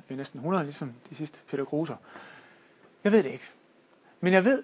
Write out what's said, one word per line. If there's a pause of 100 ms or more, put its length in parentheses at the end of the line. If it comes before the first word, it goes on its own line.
næsten
hundrede,
ligesom (160)
de
sidste (100)
Peter
Kruser. (1080)
Jeg
ved
det
ikke. (760)
Men
jeg
ved,